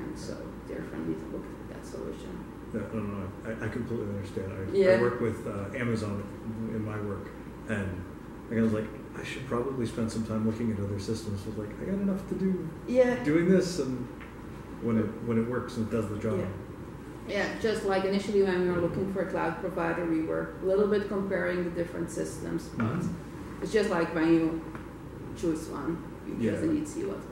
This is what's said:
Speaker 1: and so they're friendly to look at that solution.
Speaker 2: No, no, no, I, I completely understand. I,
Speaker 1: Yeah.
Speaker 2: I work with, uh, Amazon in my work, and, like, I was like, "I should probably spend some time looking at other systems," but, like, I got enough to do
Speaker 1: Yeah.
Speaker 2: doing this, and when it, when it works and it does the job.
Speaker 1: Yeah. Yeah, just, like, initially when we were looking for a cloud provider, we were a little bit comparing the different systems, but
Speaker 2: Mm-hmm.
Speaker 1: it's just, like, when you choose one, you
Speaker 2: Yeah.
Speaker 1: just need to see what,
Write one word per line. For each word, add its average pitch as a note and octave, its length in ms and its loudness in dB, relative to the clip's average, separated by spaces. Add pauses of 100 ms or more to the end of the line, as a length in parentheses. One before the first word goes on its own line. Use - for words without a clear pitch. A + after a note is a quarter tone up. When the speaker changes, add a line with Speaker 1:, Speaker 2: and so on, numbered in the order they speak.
Speaker 1:
and - 120 -8
so - 180 -8 (320)
they're - 160 -6
friendly D#2+ 320 -4
to - 160 -6
look - 140 -6
at - 300 -10
that - 100 -10
solution. - 580 -8 (300)
Speaker 2:
No, A2 80 -2 (120)
no, A2 60 -2
no, G2+ 280 -4 (180)
I, A2 200 -6
I G#2 40 -2
completely A2 380 -2
understand. G2 440 -4
I, F#2+ 240 -4
Speaker 1:
Yeah. F#3+ 160 8
Speaker 2:
I A#2 100 8
work A#2+ 200 2
with, A2+ 260 -2
uh, G2+ 280 -4
Amazon G#2 480 0 (500)
in A2 120 -2
my G#2+ 160 -4
work, G2+ 280 -4 (400)
and, G2+ 200 -2 (600)
like, A2+ 100 2
I - 20 6
was A2 120 6
like, G#2+ 140 0 (300)
"I - 60 -6
should - 240 -8
probably B2 380 0
spend A2 260 0
some A2 140 -2
time A2 200 0
looking A2 260 2
at G2 80 0
other G2 200 -2
systems," G2+ 420 -2
but, G#2 240 -6
like, G#2 40 -6 (120)
I - 40 -4
got G3 160 0
enough G3 280 2
to F#3 60 -2
do F3+ 320 2 (200)
Speaker 1:
Yeah. B3 360 6
Speaker 2:
doing E3 260 6
this, F3+ 300 6
and B2+ 280 -2 (720)
when A2+ 160 4
it, G#2 80 6 (220)
when A#2 100 4
it A2+ 120 4
works B2 280 -2
and A2 100 0
it - 40 -8
does A2 180 2
the G#2 80 -4
job. G#2 220 0
Speaker 1:
Yeah. F#2 80 0 (800)
Yeah, F3 320 -2
just, G3+ 260 2
like, F#3+ 200 4
initially G3 380 4
when F3+ 180 4
we F3+ 80 4
were F3 120 4
looking F#3 320 2
for F#3+ 80 2
a E3+ 100 0
cloud E3 300 0
provider, E3+ 440 0
we D#3+ 180 2
were E3 380 0
a E3+ 40 -2
little G3 220 6
bit G3+ 200 4
comparing F3+ 560 0
the F3 80 -2
different E3+ 400 -2
systems, D#3 680 -4
but A2+ 80 2
Speaker 2:
Mm-hmm. - 800 -4
Speaker 1:
it's - 80 -4
just, G#3 180 4
like, E3+ 240 2
when E3 200 6
you D#3+ 280 4 (760)
choose - 320 0
one, D#3+ 280 -2 (300)
you - 120 -4
Speaker 2:
Yeah. A2 120 4
Speaker 1:
just - 140 0
need - 200 2
to - 60 -6
see E2 140 -4
what, D#2+ 120 -2 (140)